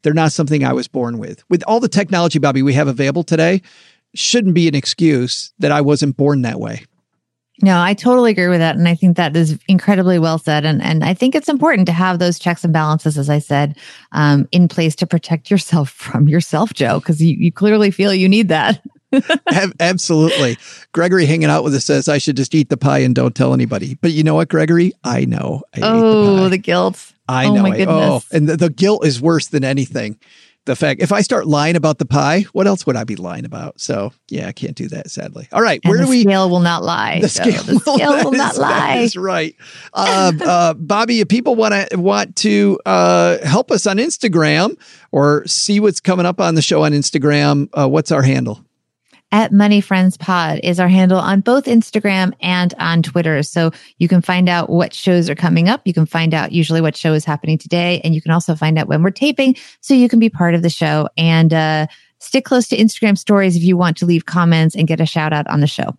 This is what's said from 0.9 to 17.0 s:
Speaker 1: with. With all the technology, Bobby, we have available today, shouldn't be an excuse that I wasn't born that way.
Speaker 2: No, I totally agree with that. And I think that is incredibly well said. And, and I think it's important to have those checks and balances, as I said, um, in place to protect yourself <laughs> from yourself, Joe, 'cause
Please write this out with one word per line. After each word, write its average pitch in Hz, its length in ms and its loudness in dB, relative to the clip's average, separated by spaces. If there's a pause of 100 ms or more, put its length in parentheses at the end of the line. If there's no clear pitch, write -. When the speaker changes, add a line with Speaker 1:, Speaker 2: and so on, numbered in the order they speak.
Speaker 1:
with. - 320 -14
With 175 160 0
all 220 140 0
the 233 100 -2
technology, 170 480 -2
Bobby, 135 240 0
we 139 120 2
have 143 140 0
available 135 360 -2
today, 165 400 0 (500)
shouldn't 208 400 0
be 165 140 2
an 147 80 0
excuse 139 800 -2
that 147 140 0
I 147 100 2
wasn't 143 340 0
born 139 280 0
that 117 160 -6
way. 110 260 -10 (760)
Speaker 2:
No, 185 200 4
I 185 120 0
totally 240 380 2
agree 180 180 0
with 175 100 2
that. 165 160 0
And 170 100 2
I 170 100 2
think 175 200 2
that 160 200 -2
is 156 220 0 (120)
incredibly 185 500 2
well 160 180 0
said. 151 280 -2
And, 156 180 0
and 156 220 0
I 175 80 0
think 262 220 0
it's 302 120 -2
important 277 400 2
to 175 60 0
have 180 260 0
those 175 180 0
checks 175 280 -4
and 165 80 2
balances, 156 440 0
as 143 120 -2
I 147 100 2
said, 147 380 -2 (340)
um, 147 400 2
in 180 160 4
place 160 300 0
to 175 100 -2
protect - 420 -4
yourself 165 400 0
<laughs> - 0 -
from - 380 -2
yourself, 165 460 0
Joe, - 260 -2
'cause 156 220 -2